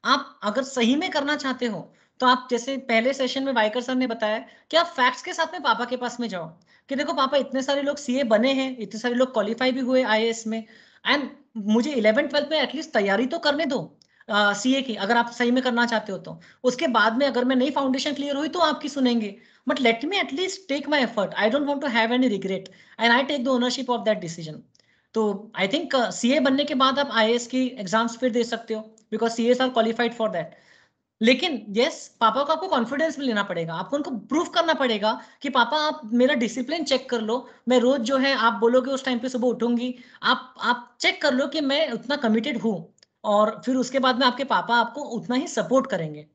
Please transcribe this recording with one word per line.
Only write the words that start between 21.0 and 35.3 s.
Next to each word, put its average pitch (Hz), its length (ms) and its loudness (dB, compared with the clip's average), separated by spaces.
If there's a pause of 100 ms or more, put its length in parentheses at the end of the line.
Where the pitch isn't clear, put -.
effort, 185 280 -2
I 208 160 2
don't 285 160 0
want 285 140 -2
to 294 140 -4
have 226 160 2 (100)
any 254 80 4
regret 190 360 -4 (360)
and 233 100 4
I 254 140 4
take 277 200 -4
the 269 60 0
ownership 247 360 0
of 226 220 -2
that 196 120 2
decision। 160 340 -10 (600)
तो 208 460 -2
I 190 80 2
think, 285 260 -2
अ, 233 160 2
सीए 254 300 2
बनने 269 240 2
के 285 100 -4
बाद 269 240 4
आप 285 140 0
आईएएस 226 340 2
की 254 200 0
एग्जाम्स 226 500 -2
फिर 254 160 0
दे 233 120 2
सकते 226 300 -6
हो 220 200 -12 (200)
because 226 220 -2
सीएस 240 220 4
are 254 120 2
qualified 233 420 0
for 220 140 -2
that। 175 180 -2 (800)
लेकिन 254 460 2
यस, 233 520 -2
पापा 226 240 4
को 302 80 0
आपको 311 160 -2
कॉन्फिडेंस 277 500 0
भी 277 80 -4
लेना 208 160 0
पड़ेगा, 170 320 -4
आपको 185 220 -4
उनको 294 140 -4
प्रूफ 277 440 -4
करना 330 200 2
पड़ेगा 226 460 0 (220)